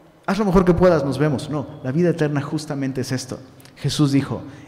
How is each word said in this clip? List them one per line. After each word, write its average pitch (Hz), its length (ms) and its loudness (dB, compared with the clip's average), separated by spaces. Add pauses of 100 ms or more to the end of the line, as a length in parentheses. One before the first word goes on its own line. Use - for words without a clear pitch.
(280)
haz 190 120 0
lo 220 60 0
mejor 185 200 4
que 180 100 6
puedas, 170 300 4
nos 135 140 -2
vemos". 147 320 0
No, 143 320 -8
la 131 100 -4
vida 170 180 2
eterna 147 300 -2
justamente 139 600 -6
es 120 120 -6
esto. - 260 -6 (380)
Jesús 143 360 0
dijo, 135 300 0 (260)